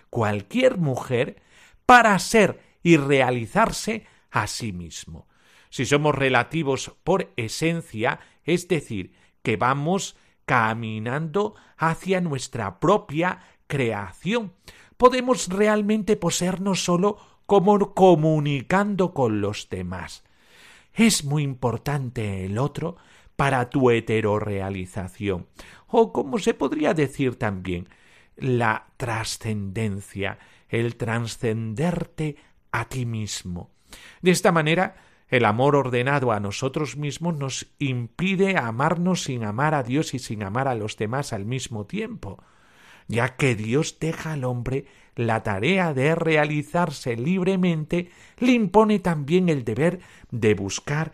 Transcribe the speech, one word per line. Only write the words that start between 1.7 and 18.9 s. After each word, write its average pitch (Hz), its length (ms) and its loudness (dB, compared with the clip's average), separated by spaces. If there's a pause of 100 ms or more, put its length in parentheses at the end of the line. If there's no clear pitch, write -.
para 226 320 8
ser 185 420 2 (220)
y 170 160 6
realizarse 139 1080 0 (260)
a 107 160 -2
sí 107 280 -8
mismo. 82 520 -14 (440)
Si 127 160 -4
somos 147 280 2
relativos 135 800 0 (100)
por 185 340 -2
esencia, 151 840 -4 (240)
es 175 240 -2
decir, 117 460 -6 (280)
que 110 140 0
vamos 143 600 -2 (280)
caminando 117 1120 -2 (220)
hacia 170 440 -2
nuestra 123 600 -6
propia 180 640 0 (260)
creación, 135 880 -4 (420)
podemos 247 500 4
realmente 208 720 2
poseernos 180 640 0
solo 180 340 2 (300)
como 202 480 4
comunicando 170 1200 4